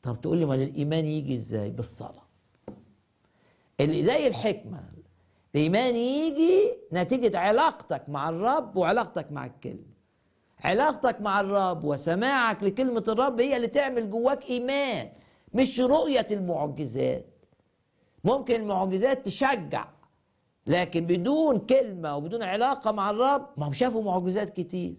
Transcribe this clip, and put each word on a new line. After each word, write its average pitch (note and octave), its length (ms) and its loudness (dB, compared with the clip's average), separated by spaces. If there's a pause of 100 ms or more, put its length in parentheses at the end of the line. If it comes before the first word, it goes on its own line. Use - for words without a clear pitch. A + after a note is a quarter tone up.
طب A#2+ 180 -6
تقول E3 180 0
لي: E3 60 2
"ما C3+ 100 2
الإيمان D3 520 0
يجي D3 280 -2
إزاي؟" G#2+ 360 -4
بالصلاة. - 560 -10 (1500)
اللي D3+ 240 2
زي C#4 220 4
الحكمة، G3 640 -4 (640)
الإيمان G3+ 420 2
يجي D#4+ 840 2 (140)
نتيجة F#3+ 460 0
علاقتك G#3 680 0
مع C#3+ 200 -4
الرب G#3+ 480 -2
وعلاقتك F3 560 0
مع C3 140 -10
الكلمة. - 440 -14 (760)
علاقتك B3 560 2
مع G3+ 200 0
الرب F#3+ 440 0
وسماعك G#3+ 760 0
لكلمة A#3 460 0
الرب A#3+ 320 0
هي C4+ 160 2
اللي A#3+ 100 -2
تعمل B3 440 0
جواك B3 400 0
إيمان، B3 580 -2 (460)
مش B3 260 2
رؤية C4 500 4
المعجزات. D3 960 -2 (1000)
ممكن B3+ 300 2
المعجزات G#3 720 0
تشجع، G#3 640 -2 (760)
لكن E3+ 400 0
بدون A#3+ 520 2
كلمة G3 580 0
وبدون F3 260 -6
علاقة A3 500 0
مع G3+ 180 0
الرب، C4 460 2
ما D3 120 -4
هم C#3+ 40 -4
شافوا A3+ 300 0
معجزات F#3 480 -2
كتير F3 480 -6